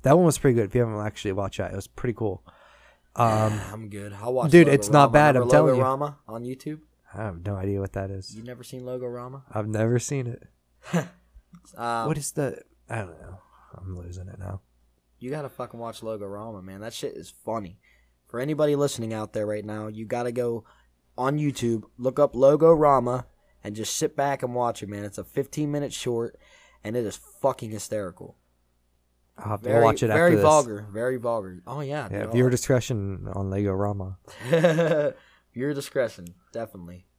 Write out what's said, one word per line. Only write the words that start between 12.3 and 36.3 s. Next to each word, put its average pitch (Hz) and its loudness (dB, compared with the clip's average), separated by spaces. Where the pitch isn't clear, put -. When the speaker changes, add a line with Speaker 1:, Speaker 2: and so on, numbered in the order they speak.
Speaker 1:
the, - -6
I 117 -6
don't 82 -10
know. 90 -18
I'm 92 -12
losing 90 -14
it - -18
now. 95 -12
Speaker 2:
You 123 -12
gotta 143 -8
fucking 117 -12
watch 113 -12
Logorama, 104 -10
man. 95 -16
That 113 -12
shit - -10
is - -16
funny. 107 -8
For 117 -10
anybody 147 0
listening 123 -2
out 107 -8
there 107 -2
right 104 -4
now, 107 -10
you 107 -12
gotta 120 -4
go 117 -4
on 135 0
YouTube, 120 0
look 123 -2
up 143 4
Logorama, 139 6
and 104 -10
just 107 -6
sit 151 -2
back 139 0
and 123 -6
watch 120 -2
it, 101 -10
man. 104 -10
It's 101 -12
a 98 -10
fifteen 147 -4
minute 143 -4
short, 117 -4
and 110 -6
it 117 -2
is 95 -8
fucking 123 -2
hysterical. 104 -10
Speaker 1:
I'll - -10
have 104 -6
to 120 -6
Speaker 2:
Very, 117 6
Speaker 1:
watch 110 4
it 117 2
after 107 2
Speaker 2:
very 175 6
Speaker 1:
this. - 4
Speaker 2:
vulgar. 120 4
Very 123 -4
vulgar. 107 -6
Oh, 135 -10
yeah, 139 -8
Speaker 1:
Yeah, 104 -6
Speaker 2:
dude, 110 -6
Speaker 1:
viewer 127 4
Speaker 2:
I'll 123 4
Speaker 1:
discretion 104 -2
on 98 -6
Lego 101 -2
Rama. 98 -4
Speaker 2:
<laughs> 120 -14
Viewer 135 -4
discretion, 110 -6